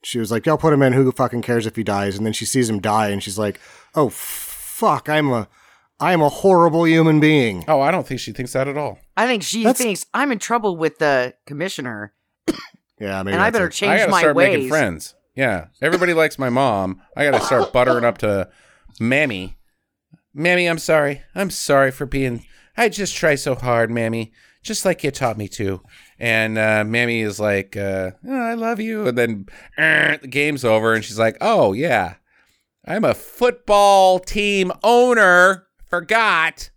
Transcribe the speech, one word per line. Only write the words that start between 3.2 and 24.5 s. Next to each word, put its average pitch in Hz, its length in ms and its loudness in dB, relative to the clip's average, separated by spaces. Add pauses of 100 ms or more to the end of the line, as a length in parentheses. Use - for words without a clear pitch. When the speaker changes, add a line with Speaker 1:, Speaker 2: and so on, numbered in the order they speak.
Speaker 1:
she's 95 160 -10
like, 104 200 -4 (360)
"Oh, 143 140 2
fuck, - 1000 -6
I'm 151 240 0
a, 110 160 -2 (540)
I 160 100 2
am 170 100 2
a 143 80 4
horrible 170 560 4
human 160 360 4
being." 127 460 2
Speaker 2:
Oh, 151 120 2
I 143 120 2
don't 185 140 -2
think 127 140 -8
she - 140 -12
thinks 123 200 -10
that 131 140 -2
at 139 100 -8
all. 135 220 -8 (160)
Speaker 3:
I 214 100 0
think 240 180 -2
she 220 200 -4
Speaker 1:
That's 247 160 2
Speaker 3:
thinks, 220 340 -4
"I'm 269 200 -2
in 202 60 -6
trouble 214 360 -2
with 156 240 -4
the 131 340 0 (120)
commissioner." 131 680 -10 (840)
Speaker 1:
Yeah, 98 240 -6
maybe 98 100 -4
Speaker 3:
And 175 80 0
I 202 40 2
Speaker 1:
that's 220 100 -2
Speaker 3:
better 185 120 0
Speaker 1:
it. - 60 -6
Speaker 3:
change - 200 -2
Speaker 2:
I 190 60 2
gotta 196 120 2
Speaker 3:
my 190 80 2
Speaker 2:
start 156 160 2
Speaker 3:
ways. 180 200 4
Speaker 2:
making 131 140 -4
friends. 113 460 -2 (200)
Yeah. 104 320 -2 (140)
Everybody 180 320 0
likes 160 260 0
my 131 100 -2
mom. 104 520 0 (140)
I 143 140 -2
gotta - 160 0
start - 280 0
buttering 123 320 2
up 117 140 0
to 98 300 -2 (520)
Mammy. 117 560 -2 (760)
"Mammy, 175 340 0
I'm 170 120 0
sorry. 147 420 0 (120)
I'm 185 160 -4
sorry 139 420 0
for 135 140 -8
being, 127 400 -4 (320)
I 233 100 2
just 196 280 -4
try 156 200 2
so 135 200 -4
hard, 117 360 0
Mammy. 113 400 -4 (320)